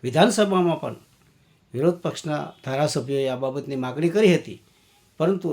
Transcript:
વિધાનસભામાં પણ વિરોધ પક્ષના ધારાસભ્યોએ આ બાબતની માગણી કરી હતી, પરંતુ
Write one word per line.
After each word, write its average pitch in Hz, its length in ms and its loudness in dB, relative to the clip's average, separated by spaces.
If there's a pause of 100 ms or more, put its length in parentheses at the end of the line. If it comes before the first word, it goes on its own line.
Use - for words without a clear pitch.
વિધાનસભામાં 180 760 2
પણ 123 160 -8 (760)
વિરોધ 170 260 0
પક્ષના 147 420 -6 (220)
ધારાસભ્યોએ 135 640 -2
આ 127 80 -4
બાબતની 135 480 -6
માગણી 151 320 -2
કરી 208 180 6
હતી, 113 260 -6 (600)
પરંતુ 175 320 0